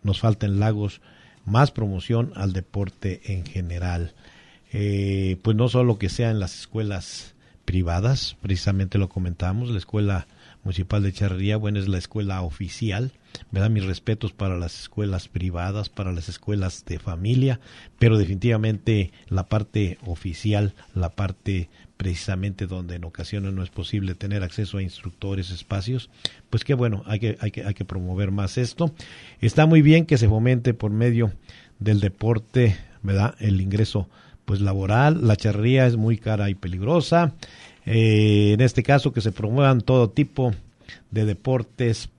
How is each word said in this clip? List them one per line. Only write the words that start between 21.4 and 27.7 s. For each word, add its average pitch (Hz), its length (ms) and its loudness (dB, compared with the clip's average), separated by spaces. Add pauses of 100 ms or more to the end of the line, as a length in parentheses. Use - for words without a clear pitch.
precisamente 95 720 -4
donde 90 300 -8
en 85 80 -10
ocasiones 95 480 -6
no 95 100 -4
es 87 80 -6
posible 95 440 -4
tener 101 280 -4
acceso 98 360 -6
a 95 40 -4
instructores, 95 680 -8
espacios, 101 600 -6 (400)
pues - 140 -2
qué 147 100 2
bueno, 113 320 0
hay 101 140 -2
que, 110 200 -2
hay 110 100 -4
que, - 140 -10
hay 101 100 -4